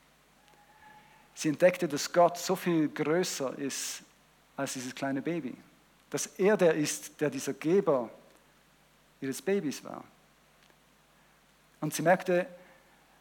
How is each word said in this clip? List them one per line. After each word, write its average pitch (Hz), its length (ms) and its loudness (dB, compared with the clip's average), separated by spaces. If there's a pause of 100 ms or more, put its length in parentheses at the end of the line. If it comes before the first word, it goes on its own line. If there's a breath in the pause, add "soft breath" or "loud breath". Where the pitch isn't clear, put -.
(1300 loud breath)
Sie - 140 -4
entdeckte, 175 400 4
dass 143 240 -4
Gott 170 260 6
so - 180 -2
viel 165 320 2
größer 151 680 -2
ist - 440 -8 (540)
als 139 180 -4
dieses 127 200 -8
kleine 139 260 -4
Baby. 151 340 -4 (540)
Dass - 180 -4
er 196 300 2
der 165 180 6
ist, - 460 -4
der 147 100 0
dieser 131 240 -6
Geber 151 560 2 (1120)
ihres 135 220 -8
Babys 185 420 -2
war. - 200 -14 (1800 soft breath)
Und 156 100 -4
sie 151 100 -4
merkte, 180 440 2 (760 loud breath)